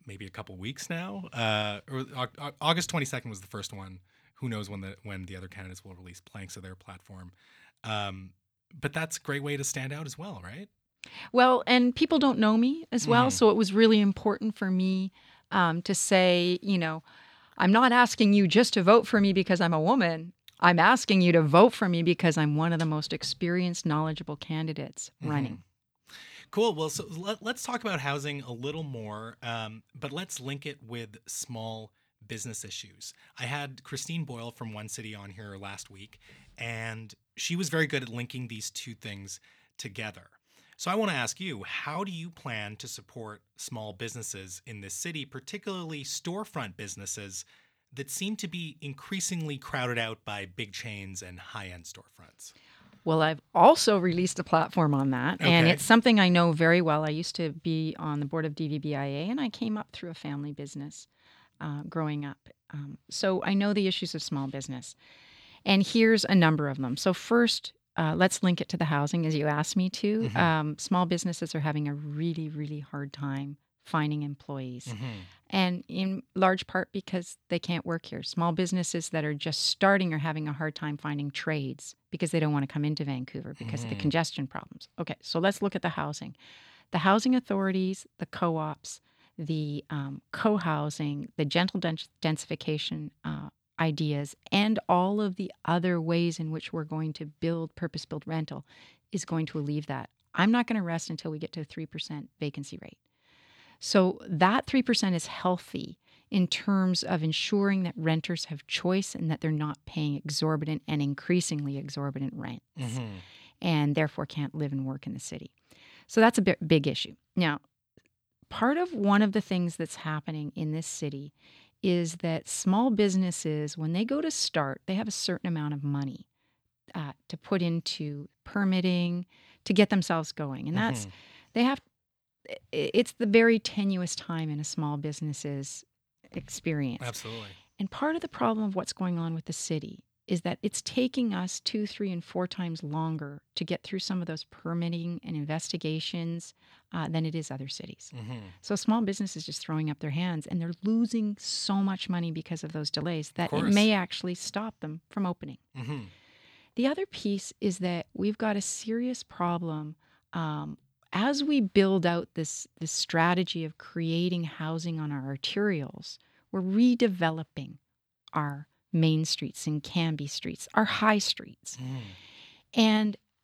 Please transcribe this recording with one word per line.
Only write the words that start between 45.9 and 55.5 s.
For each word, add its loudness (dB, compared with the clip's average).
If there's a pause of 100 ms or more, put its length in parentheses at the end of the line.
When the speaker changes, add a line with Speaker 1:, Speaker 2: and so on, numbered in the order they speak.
Speaker 1:
storefront -8
businesses -10 (500)
that -10
seem -6
to -8
be -10
increasingly -6
crowded -2
out -2
by -6
big -8
chains -10
and -14
high-end -12
storefronts? -20 (520)
Speaker 2:
Well, 4
I've 2 (160)
also 10
released 2
a -4
platform 4
on 4
that, 0
and 8